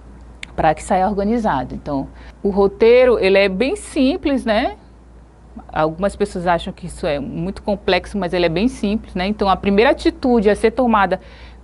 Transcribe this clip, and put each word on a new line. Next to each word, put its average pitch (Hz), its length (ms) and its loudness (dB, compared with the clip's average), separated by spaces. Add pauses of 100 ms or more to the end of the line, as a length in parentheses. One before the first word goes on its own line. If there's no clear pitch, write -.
(560)
pra 160 180 2
que - 100 -8
saia 185 240 0
organizado. 196 680 -2
Então, 135 340 -6 (360)
o 202 60 0
roteiro, 226 680 4
ele 190 200 4
é 196 100 4
bem 226 280 -2
simples, 285 720 -2
né? 247 300 -2 (960)
Algumas 165 460 -2
pessoas 196 300 -4
acham 175 260 -2
que - 140 -14
isso - 200 -8
é 147 100 -2
muito 165 460 -8
complexo, - 540 -2
mas 180 160 -4
ele 180 120 0
é 170 40 4
bem 175 180 0
simples, 220 480 -4
né? 180 120 -4
Então, 208 200 -2
a 190 80 2
primeira 202 360 2
atitude 247 580 2
a 202 60 4
ser 220 160 2
tomada 208 500 0 (420)